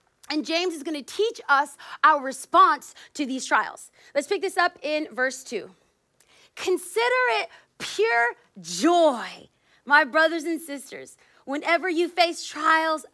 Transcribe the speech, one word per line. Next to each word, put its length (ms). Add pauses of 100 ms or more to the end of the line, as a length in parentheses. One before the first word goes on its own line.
(300)
And 140
James 300
is 80
gonna 200
teach 460
us 280 (280)
our 180
response 720 (200)
to 100
these 220
trials. 440 (240)
Let's 140
pick 140
this 160
up 240
in 280
verse 320
two. 320 (800)
"Consider 680 (180)
it 80 (300)
pure 560 (260)
joy, 880 (380)
my 180
brothers 400
and 160
sisters, 560 (280)
whenever 440
you 200
face 360
trials 680